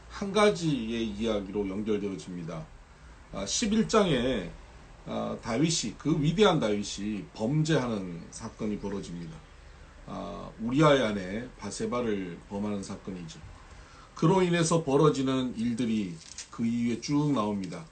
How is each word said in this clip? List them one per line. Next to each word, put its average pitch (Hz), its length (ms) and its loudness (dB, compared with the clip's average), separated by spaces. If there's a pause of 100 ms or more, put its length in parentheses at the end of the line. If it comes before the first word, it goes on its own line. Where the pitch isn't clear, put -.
한 196 240 -6
가지의 147 800 2
이야기로 101 580 -2
연결되어집니다. 92 1000 -4 (680)
아, 98 100 -4
십일 214 420 2
장에, 131 640 2 (560)
아, 110 360 -6
다윗이, 123 560 0
그 156 200 0
위대한 165 400 6
다윗이 104 760 -2
범죄하는 117 960 0
사건이 107 480 -6
벌어집니다. 85 580 -8 (680)
아, 95 440 -10 (120)
우리아의 139 400 6
아내 104 460 -2 (100)
바세바를 104 800 -2 (100)
범하는 101 340 -4
사건이죠. 92 560 -10 (760)
그로 185 260 4
인해서 170 420 4
벌어지는 131 760 2
일들이 113 560 0 (360)
그 117 140 -4
이후에 117 380 0
쭉 147 300 2
나옵니다. 98 600 -2